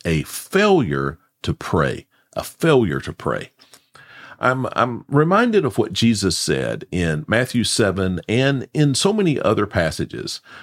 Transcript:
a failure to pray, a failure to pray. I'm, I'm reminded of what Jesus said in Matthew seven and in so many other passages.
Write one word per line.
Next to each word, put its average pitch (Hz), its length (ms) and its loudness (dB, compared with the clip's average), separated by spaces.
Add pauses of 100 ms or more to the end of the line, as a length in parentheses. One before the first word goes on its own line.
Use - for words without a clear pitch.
a 80 180 0
failure 95 960 0 (240)
to - 100 -2
pray, - 540 -2 (280)
a - 100 -6
failure 113 560 2
to 73 120 -8
pray. 50 380 -6 (880)
I'm, 127 340 0
I'm 120 340 -2
reminded 190 560 4
of 120 140 0
what - 140 0
Jesus 101 440 2
said 65 560 -2
in 80 340 0
Matthew 117 380 0
seven 92 640 0
and 131 440 0
in 147 220 2
so 196 180 0
many 185 280 0
other 104 260 0
passages. - 720 -4 (220)